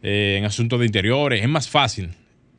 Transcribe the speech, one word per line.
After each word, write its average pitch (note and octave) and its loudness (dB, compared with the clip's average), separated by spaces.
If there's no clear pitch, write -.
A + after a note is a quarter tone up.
eh, G2+ 0
en G2+ -2
asuntos A#2 -2
de A#2+ 2
interiores. A2+ 2
Es A#2 0
más D3+ -2
fácil. A#2 0